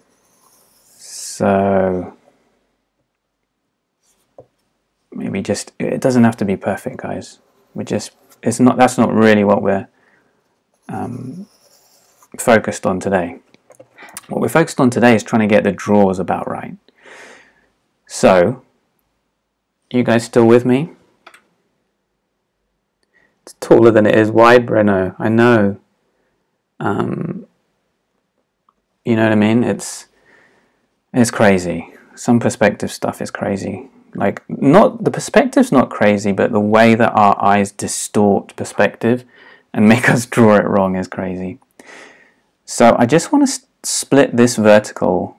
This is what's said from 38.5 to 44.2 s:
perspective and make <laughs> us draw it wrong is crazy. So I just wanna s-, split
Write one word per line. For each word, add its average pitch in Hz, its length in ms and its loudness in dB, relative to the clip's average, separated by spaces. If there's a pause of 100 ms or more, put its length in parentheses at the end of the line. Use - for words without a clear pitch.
perspective 117 680 -2 (480)
and 107 160 2
make 117 220 2
<laughs> - 0 -
us 127 160 0
draw 107 300 4
it 101 80 2
wrong 95 320 -2
is 92 120 -6
crazy. 92 500 -10 (1080)
So - 340 2
I - 80 2
just - 260 0
wanna 285 120 2
s-, - 220 -6 (160)
split - 540 0